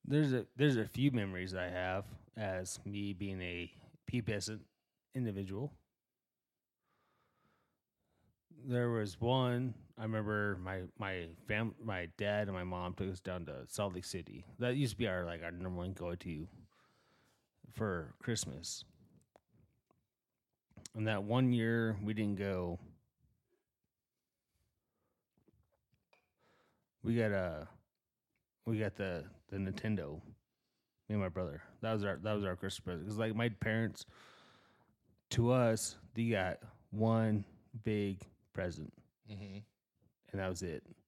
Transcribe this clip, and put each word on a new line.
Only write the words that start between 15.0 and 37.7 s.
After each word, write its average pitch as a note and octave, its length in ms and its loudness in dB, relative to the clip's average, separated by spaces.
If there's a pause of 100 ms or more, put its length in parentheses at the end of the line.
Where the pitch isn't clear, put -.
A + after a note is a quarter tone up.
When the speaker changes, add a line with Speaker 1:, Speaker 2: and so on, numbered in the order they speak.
Speaker 1:
our, F2+ 200 0
like, E2+ 160 -6
our E2+ 80 -4
number F2+ 300 -4
one F#2 120 -2
go-to F2 560 -6 (1300)
for F2+ 480 -2
Christmas. - 640 -4 (2000)
And A2 100 0
that G#2 160 0
one B2 300 4
year A2+ 500 4
we G#2+ 120 0
didn't G#2 220 2
go, F2+ 440 0 (4000)
we A2+ 100 2
got A2+ 160 4
a, F2 380 0 (1000)
we A2 140 2
got G2+ 160 0
the, F2+ 260 -2 (280)
the G2 60 -4
Nintendo, F#2+ 580 -2 (960)
me - 20 -10
and G#2 100 2
my F#2+ 80 2
brother. E2+ 340 -4 (180)
That A2+ 120 0
was G#2+ 100 2
our, G2 140 0
that G#2 160 -2
was G#2 120 0
our F#2 120 0
Christmas G2 240 -4
present. F2 280 -6
'Cause, G#2+ 100 -2
like, A2 180 2
my A#2 140 2
parents, A2 540 0 (1300)
to A#2+ 220 6
us, A#2+ 440 4 (180)
they A#2 100 2
got F#2+ 340 2 (320)
one A2 540 4 (400)